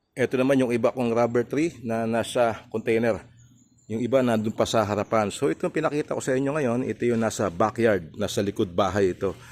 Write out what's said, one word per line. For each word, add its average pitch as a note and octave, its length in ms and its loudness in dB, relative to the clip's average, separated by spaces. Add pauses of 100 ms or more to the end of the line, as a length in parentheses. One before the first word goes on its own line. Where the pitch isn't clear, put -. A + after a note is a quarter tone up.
(140)
Ito B2 240 -2
naman C3 240 4
yung A#2+ 120 0
iba A#2+ 200 2
kong A#2+ 160 0
rubber A#2+ 360 2
tree D3+ 360 -2
na A2+ 240 -4
nasa A2+ 640 0
container. A2+ 520 0 (680)
Yung A2+ 120 -4
iba B2 200 2
nandun A2+ 320 0
pa A2+ 120 0
sa A2 200 2
harapan. G#2 440 0
So, C#3 200 -2
itong E3 240 -4
pinakita D3+ 400 -2
ko A#2+ 80 -6
sa C3 160 0
inyo C#3 160 -2
ngayon, B2+ 320 0
ito - 200 -6
yung A2+ 160 2
nasa A2 280 -2
backyard, G2+ 640 0
nasa G#2 280 -2
likod G2 280 -2
bahay F#2 460 2
ito. F#2 180 -4 (160)